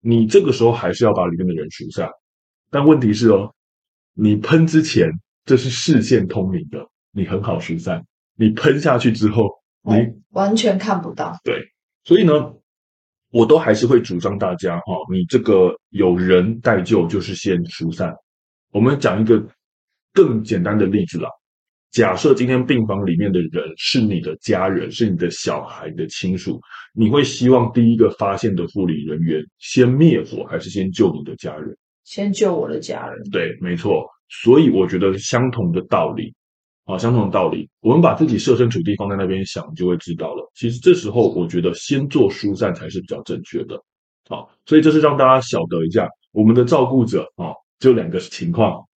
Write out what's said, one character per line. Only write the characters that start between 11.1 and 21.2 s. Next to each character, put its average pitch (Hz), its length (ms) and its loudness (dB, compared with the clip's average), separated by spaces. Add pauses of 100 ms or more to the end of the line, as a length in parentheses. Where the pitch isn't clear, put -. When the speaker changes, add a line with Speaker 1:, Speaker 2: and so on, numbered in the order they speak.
Speaker 2:
到。 165 300 -10
Speaker 1:
对。 - 160 -4 (440)
所 180 160 6
以 214 40 4
呢， 156 100 6 (1000)
我 117 120 4
都 147 140 6
还 120 160 2
是 117 140 0
会 120 120 6
主 90 200 -6
张 101 180 -4
大 95 180 -4
家， 87 200 -4
哦， 90 260 -6 (100)
你 92 180 -2
这 127 100 2
个 92 340 4 (160)
有 95 260 0
人 90 440 2
待 107 220 0
救， 87 260 0
就 82 120 -4
是 98 140 -10
先 87 320 -2
疏 82 260 -8
散。 82 220 -6 (580)
我 104 80 -2
们 139 200 2
讲 101 200 0
一 110 40 2
个 110 200 4 (680)
更 127 300 4
简 104 180 -2
单 104 160 0
的 101 80 2
例 98 200 0
子 82 120 -10
啦。 78 100 -6 (640)